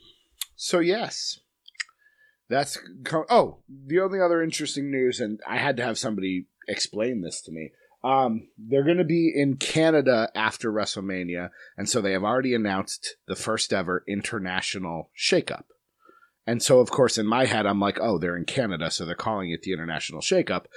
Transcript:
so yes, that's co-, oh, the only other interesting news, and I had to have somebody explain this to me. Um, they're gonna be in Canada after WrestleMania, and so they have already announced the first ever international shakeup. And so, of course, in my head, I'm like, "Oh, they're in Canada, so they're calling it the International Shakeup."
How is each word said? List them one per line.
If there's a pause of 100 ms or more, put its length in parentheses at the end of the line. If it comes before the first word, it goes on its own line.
(560)
so
yes, (1120)
that's (260)
co-,
oh,
the
only
other
interesting
news,
and
I
had
to
have
somebody (200)
explain
this
to
me. (320)
Um, (100)
they're
gonna
be
in
Canada
after
WrestleMania, (280)
and
so
they
have
already
announced (100)
the
first
ever
international
shakeup. (800)
And
so,
of
course,
in
my
head,
I'm
like,
"Oh,
they're
in
Canada,
so
they're
calling
it
the
International
Shakeup." (120)